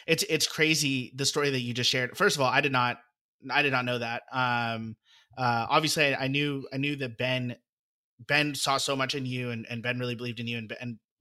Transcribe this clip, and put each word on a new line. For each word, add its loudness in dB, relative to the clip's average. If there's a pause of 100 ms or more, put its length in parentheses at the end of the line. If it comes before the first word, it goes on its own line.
it's, 2
it's 2
crazy, 2
the -2
story 0
that 0
you -4
just 0
shared. 0
First 4
of 2
all, 4
I 4
did 2
not, 2 (540)
I 4
did 4
not 2
know 0
that. -6
Um, 0 (420)
uh, 2
obviously 4
I, -2
I 0
knew, -2
I -4
knew -2
that -6
Ben, -2 (640)
Ben 0
saw 0
so 0
much 0
in -6
you, -4
and, -6
and -8
Ben -2
really -2
believed -6
in -6
you, -4
and, -8
and -8 (240)